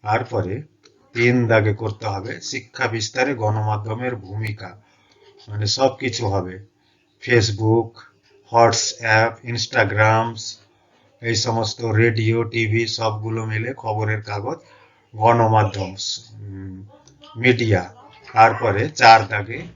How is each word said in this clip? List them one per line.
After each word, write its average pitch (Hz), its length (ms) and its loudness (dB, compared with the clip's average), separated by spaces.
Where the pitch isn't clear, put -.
তারপরে 107 600 -4
তিন 120 340 2
দাগে 107 260 4
করতে 107 340 -6
হবে 101 340 -8
শিক্ষা - 460 -6
বিস্তারে 120 460 -2
গণমাধ্যমের 110 800 -4
ভূমিকা, 104 680 -10
মানে 104 200 -4
সব 131 300 0
কিছু 113 300 -4
হবে, 95 320 -4
Facebook, 110 640 2
WhatsApp, 117 1000 2
Instagram, 110 840 0
এই 117 140 -2
সমস্ত 113 500 -2
রেডিও, 113 580 2
টিভি 113 440 -2
সবগুলো 110 580 -4
মিলে 110 320 -6
খবরের 107 440 -4
কাগজ, 107 360 -8
গণমাধ্যম, 107 800 2
উম, 98 540 -14
মিডিয়া। 113 580 2
তারপরে 113 560 4
চার 113 380 8
দাগে 110 340 -8